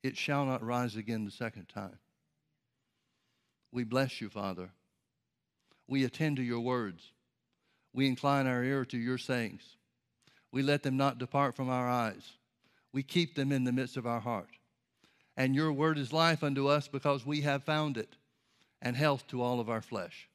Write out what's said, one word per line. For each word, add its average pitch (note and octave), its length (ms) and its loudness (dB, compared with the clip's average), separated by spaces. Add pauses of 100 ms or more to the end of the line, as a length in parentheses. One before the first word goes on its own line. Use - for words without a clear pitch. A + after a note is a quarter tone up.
It C3 140 -4
shall C#3+ 300 0
not C3 180 -2
rise A#2+ 320 -2
again A2 280 -4
the G2+ 60 -6
second G#2 380 -10
time. G2+ 300 -12 (1700)
We B2 120 -4
bless B2+ 360 0
you, A2 80 -8
Father. F#2 420 -6 (1160)
We C3+ 180 0
attend D3 320 0
to C3 60 -2
your A#2+ 180 -2
words. A#2 520 -4 (800)
We C3+ 140 2
incline C3+ 400 2
our B2 160 2
ear C3+ 220 0
to B2 140 -6
your B2 200 -2
sayings. - 580 -4 (760)
We C3+ 100 0
let C#3+ 200 2
them C3 140 0
not C3+ 220 2
depart B2+ 380 0
from C3 120 -4
our B2+ 200 0
eyes. A#2+ 480 -2 (560)
We C#3 100 -4
keep E3+ 320 0
them C#3 160 0
in C3+ 140 2
the B2 80 2
midst B2+ 240 0
of A#2+ 100 -4
our A#2 140 0
heart. G#2+ 300 -4 (840)
And C3 180 2
your D#3 180 2
word D3+ 240 4
is C3+ 160 -2
life D#3+ 320 4
unto C#3 240 2
us D3 180 4
because C#3 380 0
we D3 180 -2
have C#3 220 0
found D3+ 320 0
it, G#2+ 180 -6 (680)
and B2 140 -2
health C#3+ 320 2
to B2+ 120 -4
all B2 200 0
of A2+ 100 -4
our A2+ 100 0
flesh. F#2 540 -8